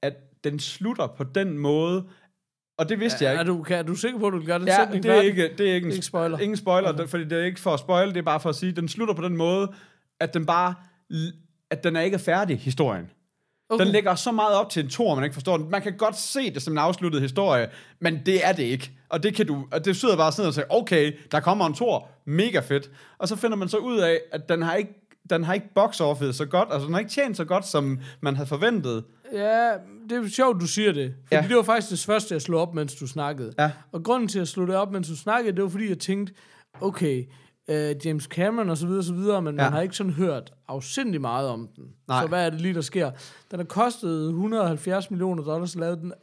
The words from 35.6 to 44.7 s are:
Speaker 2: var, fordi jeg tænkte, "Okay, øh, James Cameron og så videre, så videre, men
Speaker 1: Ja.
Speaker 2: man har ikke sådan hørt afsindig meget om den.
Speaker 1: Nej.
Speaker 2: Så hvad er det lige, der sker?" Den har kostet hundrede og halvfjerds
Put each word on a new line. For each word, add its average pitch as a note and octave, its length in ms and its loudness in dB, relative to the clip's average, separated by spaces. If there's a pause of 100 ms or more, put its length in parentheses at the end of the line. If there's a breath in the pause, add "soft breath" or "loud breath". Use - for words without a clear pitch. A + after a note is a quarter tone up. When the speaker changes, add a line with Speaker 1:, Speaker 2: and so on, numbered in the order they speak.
Speaker 2:
var, F#3+ 60 -2
fordi G3+ 180 -4
jeg G#3 100 -2
tænkte, G3 360 -4 (460 soft breath)
"Okay, D#3 440 0 (460 soft breath)
øh, D3+ 240 0 (100)
James D#3 200 -2
Cameron G#3 460 0
og D#3+ 80 0
så E3 80 -4
videre, F#3+ 180 0
så F3 100 -4
videre, G3 280 0
men D3+ 140 -4
Speaker 1:
Ja. C#3+ 80 2
Speaker 2:
man C3+ 80 2
har D3+ 80 0
ikke F#3 160 -4
sådan F#3+ 160 -2
hørt D3+ 400 -2 (160)
afsindig D#3+ 520 -4
meget C3 280 -2
om A2+ 280 -8
den. C2+ 80 -20 (240)
Speaker 1:
Nej. B2+ 140 2
Speaker 2:
Så D#3+ 60 0
hvad F3 180 2
er E3 40 2
det D#3+ 100 -6
lige, F3+ 140 -2
der E3+ 60 -2
sker?" D3+ 300 -2 (400 loud breath)
Den F#3 80 -8
har F3 80 -4
kostet E3+ 680 0
hundrede G#3+ 280 0
og F3+ 60 2
halvfjerds F3+ 420 -2